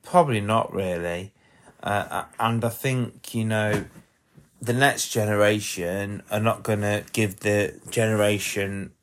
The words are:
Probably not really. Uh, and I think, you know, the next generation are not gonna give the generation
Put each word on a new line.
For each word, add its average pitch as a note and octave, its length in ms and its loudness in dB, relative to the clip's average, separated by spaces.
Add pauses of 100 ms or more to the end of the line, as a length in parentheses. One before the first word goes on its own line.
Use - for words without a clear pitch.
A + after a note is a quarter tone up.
Probably D3 380 4
not A2 320 2
really. F2+ 600 -4 (480)
Uh, G2 440 -4 (160)
and A2+ 240 2
I A#2 40 2
think, - 680 -4
you A2+ 100 0
know, G#2+ 400 0 (760)
the A#2+ 120 -2
next C3+ 380 2
generation G2+ 1200 0
are G#2+ 100 -2
not A2 240 0
gonna G#2 480 0
give G#2 280 -2
the G#2 380 0 (120)
generation G#2 1000 0 (100)